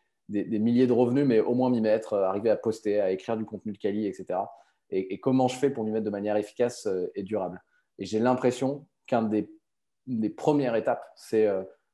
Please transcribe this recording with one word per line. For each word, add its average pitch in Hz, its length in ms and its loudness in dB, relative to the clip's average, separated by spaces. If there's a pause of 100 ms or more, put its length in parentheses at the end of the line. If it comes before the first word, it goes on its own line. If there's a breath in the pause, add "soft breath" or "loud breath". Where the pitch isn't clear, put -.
(300)
des, 101 140 -2
des 107 160 -2
milliers 120 260 4
de 123 80 4
revenus, 123 320 4
mais 117 140 4
au 120 160 2
moins 127 160 2
m'y 117 100 0
mettre, 110 320 0
euh, 98 120 2
arriver 104 260 0
à 101 60 2
poster, 104 440 -2
à 95 80 0
écrire 95 280 -4
du 110 60 -4
contenu 104 280 -10
de 98 80 -10
quali, 104 260 -2
et 98 80 -4
cetera. 92 380 -6 (400 loud breath)
Et, 95 220 -2
et 95 60 -8
comment 131 280 4
je 123 100 -4
fais 139 140 2
pour 117 120 -4
m'y 107 80 -4
mettre 110 140 -2
de 104 60 -4
manière 104 260 0
efficace, 113 480 -2
euh, 92 300 -2
et 101 80 -6
durable. 92 400 -6 (340)
Et 98 80 -8
j'ai 104 140 -2
l'impression 127 680 0 (220)
qu'un 117 160 2
des, 107 280 -2 (560)
des 110 220 -2
premières 135 460 0
étapes, 113 280 0 (120)
c'est, 110 320 2
euh, 95 160 0 (300)